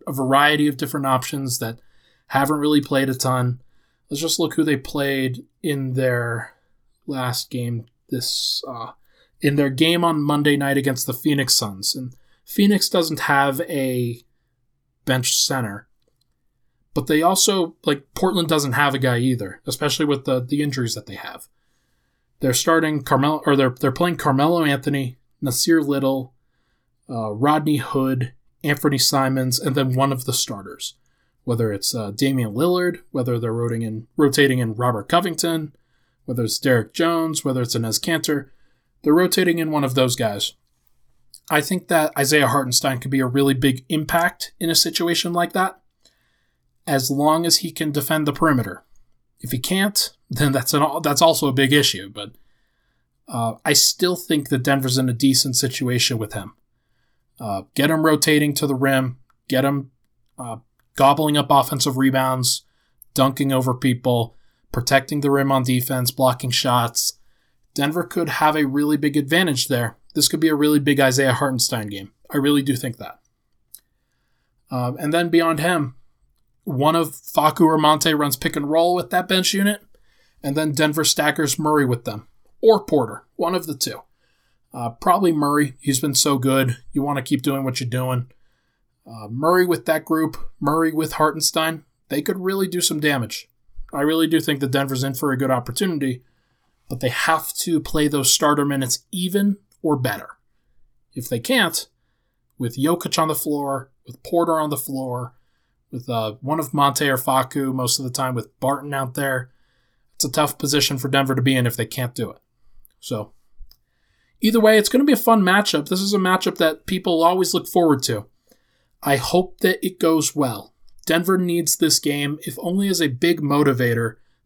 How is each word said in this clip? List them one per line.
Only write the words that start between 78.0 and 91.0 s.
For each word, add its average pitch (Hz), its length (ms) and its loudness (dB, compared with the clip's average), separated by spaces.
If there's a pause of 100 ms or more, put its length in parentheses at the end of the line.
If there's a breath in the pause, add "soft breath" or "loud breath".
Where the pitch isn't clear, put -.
runs 147 240 0
pick - 180 -2
and 147 140 -4
roll 170 260 4
with 175 140 -4
that 180 180 0
bench 185 260 0
unit, 202 280 0 (600)
and 143 140 -2
then 156 160 0
Denver 151 320 0
staggers 151 560 0
Murray 151 260 2
with 120 200 -2
them, - 220 -10 (340)
or 220 220 6
Porter, 117 420 -2 (100)
one 170 200 -2
of 165 100 -4
the 156 100 -8
two. - 260 -6 (720)
Uh, 120 160 -6
probably 180 420 2
Murray. 147 480 0
He's 135 200 -2
been 143 160 -2
so 143 220 2
good. 131 400 2 (140)
You 143 120 -2
wanna 143 180 -2
keep 131 200 -2
doing 139 220 -2
what 131 160 -4
you're 123 100 -6
doing. 127 380 -4 (800)
Uh, 110 240 -16
Murray 165 360 2
with 175 200 -2
that 156 200 0
group, 160 320 0 (220)
Murray 156 320 2
with 151 220 -2